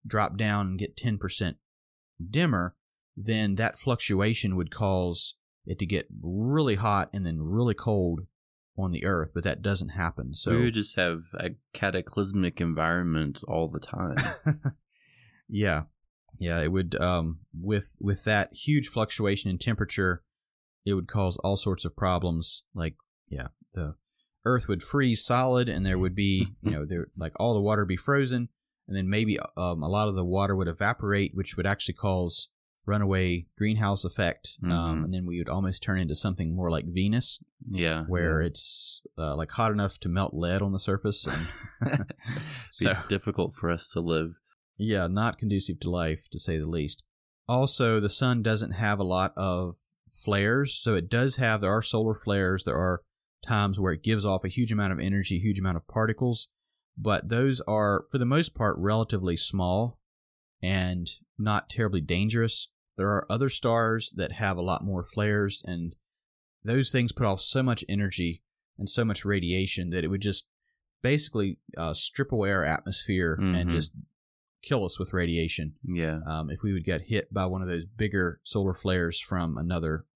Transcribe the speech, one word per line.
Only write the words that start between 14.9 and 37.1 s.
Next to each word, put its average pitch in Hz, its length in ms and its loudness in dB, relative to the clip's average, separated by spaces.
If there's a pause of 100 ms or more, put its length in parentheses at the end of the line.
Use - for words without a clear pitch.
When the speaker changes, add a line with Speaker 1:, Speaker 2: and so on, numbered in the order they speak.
Speaker 1:
Yeah. 95 340 0 (560)
Yeah, 85 220 -2
it 78 120 2
would, 95 280 0
um, 85 400 0 (120)
with, 98 480 -4
with 101 240 0
that 107 300 2
huge 147 340 2
fluctuation 104 640 0
in 92 80 0
temperature, 95 640 0 (640)
it 101 80 2
would 92 140 -2
cause 95 300 0
all 98 180 0
sorts 95 280 -2
of 85 120 -6
problems. 87 680 0 (100)
Like, 82 220 -4 (340)
yeah, 71 200 -8 (260)
the 78 220 -6 (480)
Earth 120 240 2
would 95 140 0
freeze 131 420 2
solid, 123 440 4
and 87 160 -2
there 92 140 2
would 92 160 2
be, 98 400 2
Speaker 2:
<laughs> - 80 -20
Speaker 1:
you - 80 0
know, 73 160 -2
there, 87 300 -4
like, 80 220 -6
all 117 140 2
the 107 80 4
water 104 220 2
would 92 60 -2
be 92 80 0
frozen, 127 520 0 (400)
and 95 80 -4
then 92 140 0
maybe, 107 280 2 (180)
um, 87 260 -2
a 76 60 -2
lot 104 200 2
of 98 60 -2
the 92 100 0
water 95 320 2
would 92 120 0
evaporate, 101 640 0
which 92 220 -4
would 92 100 0
actually 98 280 -2
cause 92 540 0 (380)
runaway 95 600 2 (120)
greenhouse 104 460 2
effect, - 580 -2
um, 87 80 0
Speaker 2:
Mm-hmm. 82 340 0
Speaker 1:
and 87 100 -2
then 90 120 -2
we 87 120 -4
would 85 120 -2
almost 92 320 -2
turn 95 160 0
into 80 160 0
something 87 420 -2
more 90 140 0
like 80 160 -2
Venus, 98 560 0 (260)